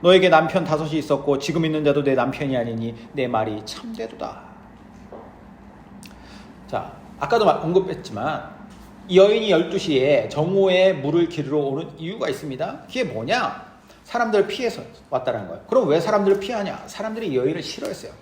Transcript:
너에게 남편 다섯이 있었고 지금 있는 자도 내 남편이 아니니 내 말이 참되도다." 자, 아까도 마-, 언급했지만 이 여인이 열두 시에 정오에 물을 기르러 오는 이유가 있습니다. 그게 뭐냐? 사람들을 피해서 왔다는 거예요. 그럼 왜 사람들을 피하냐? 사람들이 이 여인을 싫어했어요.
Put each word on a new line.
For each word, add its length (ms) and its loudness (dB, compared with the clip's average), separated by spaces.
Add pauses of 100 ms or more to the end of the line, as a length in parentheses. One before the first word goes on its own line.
너에게 280 6
남편 340 4
다섯이 340 -2
있었고 420 0
지금 260 -2
있는 180 -2
자도 200 2
내 120 2
남편이 400 -2
아니니 400 -4 (180)
내 140 -2
말이 380 -2
참되도다." 760 -12 (2250)
자, 260 -6 (260)
아까도 260 2
마-, 160 4
언급했지만 960 -4 (500)
이 100 4
여인이 340 6
열두 260 2
시에 520 2
정오에 640 4
물을 340 0
기르러 300 -4
오는 400 -2
이유가 320 -6
있습니다. 580 -8
그게 160 -4
뭐냐? 640 -4 (360)
사람들을 440 0
피해서 340 -6 (280)
왔다는 380 -4
거예요. 200 -12
그럼 200 2
왜 120 4
사람들을 400 2
피하냐? 480 -6
사람들이 420 -8
이 60 -2
여인을 260 0
싫어했어요. 500 -10 (100)